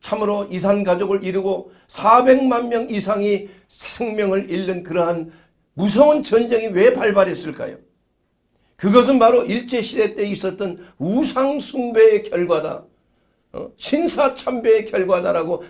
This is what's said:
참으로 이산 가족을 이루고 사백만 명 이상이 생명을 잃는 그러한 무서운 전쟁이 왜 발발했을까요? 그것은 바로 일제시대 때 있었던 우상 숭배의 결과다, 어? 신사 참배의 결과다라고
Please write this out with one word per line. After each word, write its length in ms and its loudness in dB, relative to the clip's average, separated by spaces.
참으로 500 -4
이산 340 0
가족을 400 0
이루고 480 -4
사백만 800 4
명 220 -4
이상이 580 -2
생명을 840 -4
잃는 320 -6
그러한 500 -4
무서운 500 4
전쟁이 440 0
왜 260 4
발발했을까요? 880 -2
그것은 420 4
바로 260 6
일제시대 680 -4
때 120 -4
있었던 520 -6
우상 600 -2
숭배의 680 2
결과다, 600 -4
어? 240 -14
신사 580 -2
참배의 520 0
결과다라고 840 -2